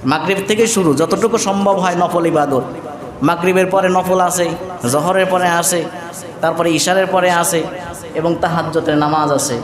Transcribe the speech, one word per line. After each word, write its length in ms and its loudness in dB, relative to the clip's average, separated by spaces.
মাগরিব 420 0
থেকে 200 2
শুরু, 280 2
যতটুকু 440 0
সম্ভব 400 2
হয় 160 0
নফল 320 0
ইবাদত। 360 2
মাগরিবের 440 2
পরে 220 2
নফল 320 2
আছে, 300 0
জহরের 360 2
পরে 220 0
আসে, 360 0
তারপরে 300 0
ইশারের 360 2
পরে 240 2
আসে, 320 2
এবং 260 0
তাহাজ্জুদের 560 0
নামাজ 360 2
আছে। 320 -2